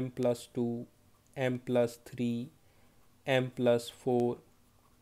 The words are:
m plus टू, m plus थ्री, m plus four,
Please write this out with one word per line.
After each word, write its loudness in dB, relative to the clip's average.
m -4
plus 0
टू, -2
m 0
plus 2
थ्री, -4
m 2
plus 4
four, 2